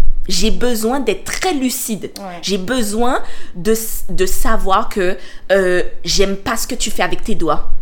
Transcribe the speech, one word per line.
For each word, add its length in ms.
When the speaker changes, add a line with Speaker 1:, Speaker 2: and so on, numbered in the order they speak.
Speaker 1:
J'ai 240
besoin 480
d'être 240
très 300
lucide. 640
Speaker 2:
Ouais. 240
Speaker 1:
J'ai 160
besoin 640
de 160
s-, 360
de 180
savoir 640
que, 280
euh, 300
j'aime 320
pas 200
ce 120
que 80
tu 140
fais 120
avec 220
tes 100
doigts. 480